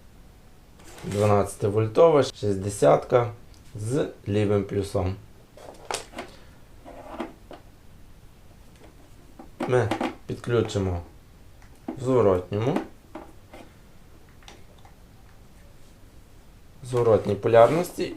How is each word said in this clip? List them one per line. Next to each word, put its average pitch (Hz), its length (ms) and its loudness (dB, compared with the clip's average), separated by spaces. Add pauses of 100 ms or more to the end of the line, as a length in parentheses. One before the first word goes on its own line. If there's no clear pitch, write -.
(1040)
дванадцятивольтова, 107 1200 2
шістдесятка 107 1080 0 (440)
з 120 300 -4 (220)
лівим 101 360 0
плюсом. 95 520 -4 (4000)
Ми 123 220 2 (360)
підключимо 98 760 -2 (880)
в - 160 -10
зворотньому, 113 760 0 (4000)
зворотній 113 520 2
полярності, 120 800 4